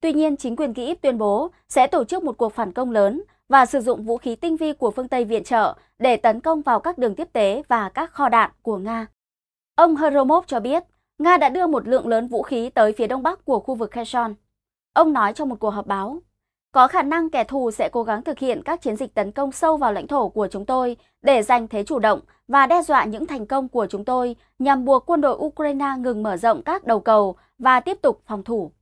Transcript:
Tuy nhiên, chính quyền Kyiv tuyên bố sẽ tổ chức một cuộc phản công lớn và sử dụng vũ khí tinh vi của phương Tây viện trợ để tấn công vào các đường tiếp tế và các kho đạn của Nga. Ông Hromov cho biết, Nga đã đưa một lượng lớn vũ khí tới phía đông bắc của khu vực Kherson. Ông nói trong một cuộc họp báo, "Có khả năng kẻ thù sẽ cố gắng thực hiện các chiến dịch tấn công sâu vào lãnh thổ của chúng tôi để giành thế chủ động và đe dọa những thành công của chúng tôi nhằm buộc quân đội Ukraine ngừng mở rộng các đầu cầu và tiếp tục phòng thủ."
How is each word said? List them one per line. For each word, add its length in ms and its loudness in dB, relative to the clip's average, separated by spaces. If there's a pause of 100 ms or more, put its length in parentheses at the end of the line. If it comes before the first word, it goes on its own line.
Tuy 120 -2
nhiên, 240 0
chính 200 -8
quyền 180 -4
Kyiv 260 -6
tuyên 180 0
bố 320 0 (180)
sẽ 180 4
tổ 180 0
chức 200 -6
một 140 -6
cuộc 160 -2
phản 180 -6
công 180 -4
lớn 320 2 (260)
và 180 6
sử 140 -2
dụng 240 -2
vũ 120 -2
khí 200 -6
tinh 200 -4
vi 160 -2
của 180 -2
phương 180 -8
Tây 160 -2
viện 200 -4
trợ 300 0 (240)
để 180 2
tấn 240 2
công 220 -2
vào 180 2
các 180 -6
đường 160 -2
tiếp 180 -8
tế 360 0
và 200 0
các 240 -8
kho 160 0
đạn 220 2 (120)
của 160 -6
Nga. 280 -8 (680)
Ông 220 6
Hromov 500 2
cho 140 -4
biết, 240 -2 (340)
Nga 180 4
đã 120 4
đưa 180 0
một 220 -2
lượng 200 0
lớn 200 0
vũ 140 -4
khí 280 -6
tới 220 4
phía 140 -2
đông 160 -4
bắc 220 -4
của 160 0
khu 140 -6
vực 160 -6
Kherson. 440 -4 (580)
Ông 200 4
nói 200 2
trong 160 -6
một 120 -6
cuộc 100 0
họp 160 -6
báo, 320 -6 (540)
"Có 160 8
khả 140 0
năng 280 -2
kẻ 140 0
thù 260 -2
sẽ 220 -2
cố 100 -2
gắng 200 -4
thực 160 -6
hiện 260 -2
các 180 -6
chiến 140 -4
dịch 180 -8
tấn 180 -4
công 200 -4
sâu 240 2
vào 160 0
lãnh 140 -6
thổ 220 0
của 220 -2
chúng 160 -10
tôi 300 -2 (260)
để 200 4
giành 260 2
thế 160 -6
chủ 140 -4
động 220 2 (280)
và 180 4
đe 160 4
dọa 220 2
những 220 -8
thành 200 -8
công 220 -4
của 180 -2
chúng 180 -8
tôi 320 -2 (220)
nhằm 260 2
buộc 220 2
quân 140 2
đội 160 2
Ukraine 500 -4 (120)
ngừng 240 -4
mở 140 -4
rộng 260 2
các 220 -4
đầu 160 2
cầu 360 2 (220)
và 220 4
tiếp 220 -6
tục 240 0
phòng 160 -10
thủ." 280 -6 (120)